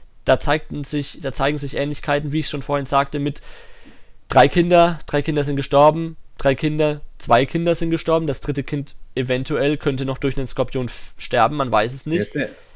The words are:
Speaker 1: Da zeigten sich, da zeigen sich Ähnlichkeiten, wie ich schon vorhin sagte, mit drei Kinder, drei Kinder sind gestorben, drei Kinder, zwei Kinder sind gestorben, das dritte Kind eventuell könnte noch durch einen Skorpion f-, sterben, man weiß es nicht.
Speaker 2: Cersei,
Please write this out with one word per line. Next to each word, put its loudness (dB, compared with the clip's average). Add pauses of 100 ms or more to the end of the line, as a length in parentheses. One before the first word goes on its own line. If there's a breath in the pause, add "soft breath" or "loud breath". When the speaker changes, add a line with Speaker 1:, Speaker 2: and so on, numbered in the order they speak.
(260 loud breath)
Speaker 1:
Da 4
zeigten -2
sich, -4
da -6
zeigen 0
sich -6
Ähnlichkeiten, -2
wie 0
ich -2
schon -4
vorhin -2
sagte, 0
mit -4 (880 loud breath)
drei 8
Kinder, 4
drei 0
Kinder 0
sind -2
gestorben, 4 (220)
drei 2
Kinder, 0 (160)
zwei 4
Kinder 0
sind -2
gestorben, 0
das -2
dritte -4
Kind -6 (200)
eventuell 0
könnte -2
noch -4
durch 0
einen -2
Skorpion -2
f-, -10
sterben, 2
man -2
weiß 2
es -10
nicht. 0
Speaker 2:
Cersei, -4 (260)